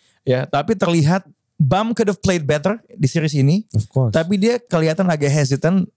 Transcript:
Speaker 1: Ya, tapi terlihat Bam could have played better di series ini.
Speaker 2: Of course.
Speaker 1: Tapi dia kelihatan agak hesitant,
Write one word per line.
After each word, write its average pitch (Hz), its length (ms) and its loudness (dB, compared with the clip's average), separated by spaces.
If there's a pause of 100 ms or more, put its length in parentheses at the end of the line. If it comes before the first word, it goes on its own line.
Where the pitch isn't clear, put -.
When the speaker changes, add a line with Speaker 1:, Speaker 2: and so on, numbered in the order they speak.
(240)
Speaker 1:
Ya, 127 240 0
tapi 151 240 -2
terlihat 175 560 0 (260)
Bam 185 380 0
could 214 160 -2
have 196 100 -2
played 170 240 -2
better 151 460 -2
di - 160 -4
series 156 280 -2
ini. 147 380 0
Speaker 2:
Of 107 160 -2
course. 127 240 -2
Speaker 1:
Tapi 165 240 0
dia 220 240 0
kelihatan 160 480 -2
agak 151 220 0
hesitant, 151 560 0 (120)